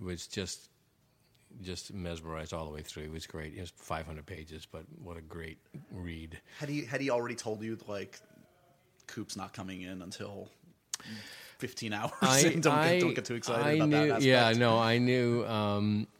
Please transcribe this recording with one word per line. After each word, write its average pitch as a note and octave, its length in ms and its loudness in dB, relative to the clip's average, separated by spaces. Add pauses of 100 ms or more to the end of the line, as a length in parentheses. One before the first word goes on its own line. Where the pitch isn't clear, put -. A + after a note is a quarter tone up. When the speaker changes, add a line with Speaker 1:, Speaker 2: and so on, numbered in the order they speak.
Speaker 1:
was F2+ 280 -8
just, - 400 -8 (960)
just F2+ 280 -10
mesmerized E2 640 -8
all D#2+ 100 -6
the D2+ 60 -10
way D2+ 100 -10
through. D2+ 220 -12
It D2+ 80 -10
was D#2+ 160 -10
great. D#2 300 -12
It - 40 -12
was F2 140 -12
five D#2+ 320 -8
hundred D#2 180 -14
pages, D#2+ 460 -14
but E2 140 -14 (180)
what F2 140 -14
a E2 40 -14
great D#2+ 380 -14 (320)
read. E2 480 -12 (220)
Speaker 2:
Had D3 80 -6
he, D3 160 -4
had C3 160 -6
he C3+ 100 -2
already A#2+ 240 0
told G#2+ 260 -6
you, A2+ 160 -6 (120)
like, G2+ 320 -8 (880)
Coop's - 280 -10
not F#2+ 160 -10
coming F#2+ 300 -10
in F#2 180 -10
until G2 480 -12 (1120)
fifteen A#2 340 -8
hours? G#2+ 200 -4 (100)
Speaker 1:
I, C3+ 180 8
Speaker 2:
<laughs> D#3 140 6
And E3 80 0
don't D3 140 6
get, D3+ 80 4
Speaker 1:
I, F3 160 6
Speaker 2:
don't E3 140 2
get B2+ 100 -2
too A#2+ 100 -4
excited A#2 320 0
Speaker 1:
I D3 60 4
Speaker 2:
about D#3 160 4
Speaker 1:
knew, D3 80 4
Speaker 2:
that D3+ 140 6
aspect? C3+ 160 2
Speaker 1:
yeah, A#2+ 260 8
no, A#2 260 6
I A#2 200 6
knew, B2 480 4
um, G#2 600 2 (140)